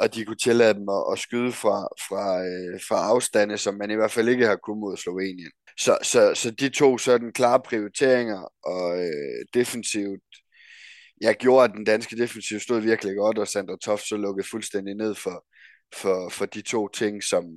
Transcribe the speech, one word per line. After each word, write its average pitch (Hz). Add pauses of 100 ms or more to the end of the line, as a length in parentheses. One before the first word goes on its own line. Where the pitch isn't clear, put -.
og 110
de 110
kunne 107
tillade 117
dem 101
at, 98
at 95
skyde 120
fra, 101 (200)
fra, 95
øh, 90
fra 104
afstande, 104
som 101
man 104
i 107
hvert 107
fald 117
ikke 123
har 101
kunnet 107
mod 95
Slovenien. 90 (280)
Så, -
så, 107
så -
de 135
to 131
sådan 117
klare 127
prioriteringer, 113 (160)
og, 90
øh, 71 (100)
defensivt, 107 (1000)
jeg 110
gjorde, 127
at 101
den 104
danske 110
defensiv 113
stod 117
virkelig 107
godt, 107
og 101
Sandra 98
Toft 107
så 107
lukkede 98
fuldstændig 101
ned 107
for, 90 (500)
for, 92
for 101
de 104
to 107
ting, 104
som, 87 (120)